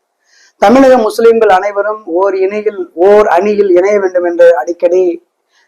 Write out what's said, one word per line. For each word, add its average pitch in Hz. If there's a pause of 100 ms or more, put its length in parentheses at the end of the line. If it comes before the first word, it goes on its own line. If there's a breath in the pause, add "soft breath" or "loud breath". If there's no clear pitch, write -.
(580 soft breath)
தமிழக 254
முஸ்லிம்கள் 226
அனைவரும் 202
ஓர் 185
இணையில், 202
ஓர் 202
அணியில் 202
இணைய 190
வேண்டும் 180
என்று 170
அடிக்கடி 170 (420)